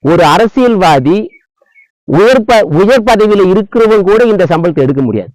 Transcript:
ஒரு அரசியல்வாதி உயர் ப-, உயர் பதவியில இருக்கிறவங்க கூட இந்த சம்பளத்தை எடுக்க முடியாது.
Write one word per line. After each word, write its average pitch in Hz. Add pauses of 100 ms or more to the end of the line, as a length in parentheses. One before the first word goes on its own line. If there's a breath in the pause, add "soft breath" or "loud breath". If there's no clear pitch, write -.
ஒரு 170
அரசியல்வாதி 180 (880 soft breath)
உயர் 214
ப-, 226
உயர் 196
பதவியில 208
இருக்கிறவங்க 214
கூட 208
இந்த 208
சம்பளத்தை 160
எடுக்க 135
முடியாது. 107